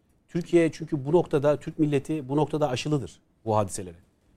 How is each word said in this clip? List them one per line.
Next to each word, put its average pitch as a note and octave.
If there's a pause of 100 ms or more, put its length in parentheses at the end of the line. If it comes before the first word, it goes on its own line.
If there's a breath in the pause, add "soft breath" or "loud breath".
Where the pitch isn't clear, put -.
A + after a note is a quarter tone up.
(280)
Türkiye E3+
çünkü D3
bu D3
noktada, D3+
Türk D#3+
milleti D#3
bu C#3
noktada D3+
aşılıdır B2+ (240)
bu A2
hadiselere. G2 (400)